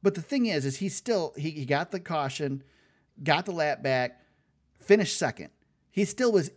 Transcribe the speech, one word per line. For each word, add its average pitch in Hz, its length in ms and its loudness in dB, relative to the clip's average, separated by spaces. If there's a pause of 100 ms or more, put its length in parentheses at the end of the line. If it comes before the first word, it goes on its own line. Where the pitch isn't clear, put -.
But 196 120 2
the 185 80 -8
thing 247 240 0
is, 151 200 0
is 135 120 -4
he 196 120 -4
still, 190 460 -2
he, 151 140 -6
he 151 140 -8
got 143 280 0
the 185 80 -6
caution, 143 600 -4 (600)
got 160 240 0
the 196 60 -6
lap 151 300 0
back, 127 380 0 (580)
finished 202 380 4
second. 110 320 -4 (420)
He 202 140 2
still 240 260 2
was 185 260 4